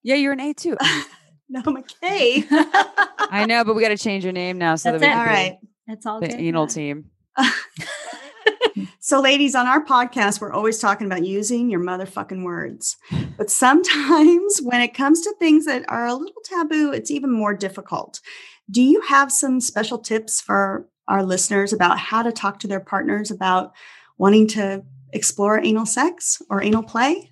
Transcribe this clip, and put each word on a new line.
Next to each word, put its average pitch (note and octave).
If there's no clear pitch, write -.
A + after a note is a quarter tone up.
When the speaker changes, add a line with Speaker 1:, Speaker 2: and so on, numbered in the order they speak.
Speaker 1:
yeah, B3
you're C#4
an C4
A C#4+
too. D#4+
Speaker 2:
<laughs> -
No, B3+
I'm C#4+
a C4
K. D#4
<laughs> -
Speaker 1:
I F#4
know, A#3
but A3
we G#3+
gotta G#3+
change G3
your F#3
name F3+
now E3
so A#3
Speaker 3:
That's D#3+
Speaker 1:
that C#4+
we C#4+
Speaker 3:
it. -
Speaker 1:
can A#3+
Speaker 2:
All A#3
right. F#3+
Speaker 3:
That's A3
all A3
Speaker 1:
the E3
Speaker 3:
good. A#2+
Speaker 1:
anal E3
Speaker 3:
Yeah. D3+
Speaker 1:
team. D3
Speaker 2:
<laughs> C4
So, C#4
ladies, C4+
on B3
our D4
podcast, A#3+
we're G#3
always A3
talking G#3
about F3+
using A3+
your F3
motherfucking F#3
words. E3+
But -
sometimes E4+
<laughs> D4+
when A#3+
it A#3+
comes D4
to G#4
things D#4
that C4
are A#3
a A#3+
little F#4
taboo, D#4
it's -
even C#4
more G#3
difficult. -
Do A#3
you D#4
have C#4
some B3+
special A3
tips A3
for G3
our F#3+
listeners G3
about F#3+
how A3+
to A#3
talk G3+
to G3+
their G3
partners G3+
about F#3
wanting G#3+
to G3
explore G#3+
anal A3
sex -
or G3
anal A3
play? C#4